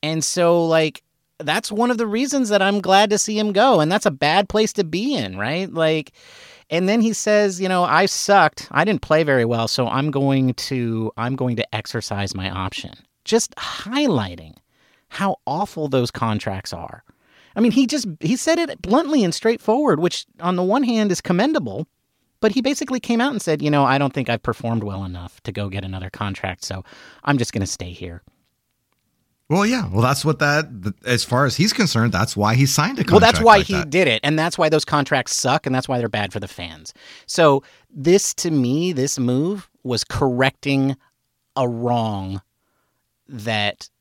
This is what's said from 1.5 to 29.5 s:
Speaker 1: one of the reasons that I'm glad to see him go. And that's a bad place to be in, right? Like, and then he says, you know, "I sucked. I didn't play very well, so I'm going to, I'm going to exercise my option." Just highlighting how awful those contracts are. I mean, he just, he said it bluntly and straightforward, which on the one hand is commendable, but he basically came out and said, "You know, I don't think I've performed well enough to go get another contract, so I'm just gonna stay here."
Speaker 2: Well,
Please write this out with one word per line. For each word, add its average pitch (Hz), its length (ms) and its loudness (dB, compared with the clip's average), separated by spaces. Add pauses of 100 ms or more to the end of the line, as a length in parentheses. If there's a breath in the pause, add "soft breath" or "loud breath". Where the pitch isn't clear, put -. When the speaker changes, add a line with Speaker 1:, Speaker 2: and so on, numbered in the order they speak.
Speaker 1:
one 233 180 0
of 233 80 0
the 226 80 0
reasons 247 440 -2
that 202 100 4
I'm 202 200 2
glad 196 300 4
to 208 80 2
see 214 200 -2
him 214 140 0
go. 208 280 4
And 156 120 2
that's 208 140 0
a 190 40 4
bad 156 380 0
place 214 260 0
to 202 100 0
be 196 300 -2
in, 98 240 -4
right? 156 340 -4
Like, 160 400 0 (560 loud breath)
and 180 200 0
then 226 120 2
he 220 140 2
says, 208 460 2
you 185 80 -2
know, 185 160 2
"I 156 220 4
sucked. - 640 2
I 143 140 2
didn't 202 180 0
play 160 200 2
very 135 240 2
well, 113 220 0
so 120 200 -2
I'm 139 220 -2
going 135 440 2
to, 113 600 -4
I'm 123 200 -4
going 127 200 -2
to - 180 -6
exercise 104 600 -6
my 95 160 -6
option." - 420 -8 (320)
Just - 320 0
highlighting 160 1000 -4 (540)
how - 280 -4 (100)
awful 156 420 -4
those 127 220 0
contracts 104 640 -4
are. 85 300 -14 (520 soft breath)
I 202 40 -2
mean, 226 120 4
he 262 140 4
just, 269 200 -4 (140)
he 220 160 0
said 330 220 0
it 339 240 -6
bluntly 277 420 2
and 165 100 0
straightforward, 226 640 0
which 170 280 -2 (140)
on 180 160 -2
the 180 60 -2
one 208 200 0
hand 220 280 0
is 175 120 -2
commendable, 190 640 -2 (540)
but 220 120 2
he 269 80 0
basically 262 400 -2
came 233 200 0
out 277 120 0
and 220 80 -4
said, 156 220 -2
"You 147 80 0
know, 143 140 4
I 131 140 2
don't 139 140 0
think 135 160 -4
I've 117 140 -2
performed 117 420 -4
well 98 200 -6
enough 90 400 -12
to - 80 -8
go 98 180 -6
get 98 140 -8
another 92 260 -10
contract, 95 540 -8
so 92 200 -10 (400 loud breath)
I'm 143 140 2
just 117 160 -2
gonna 98 120 -2
stay 87 260 -10
here." 87 300 -14 (1300)
Speaker 2:
Well, 190 180 2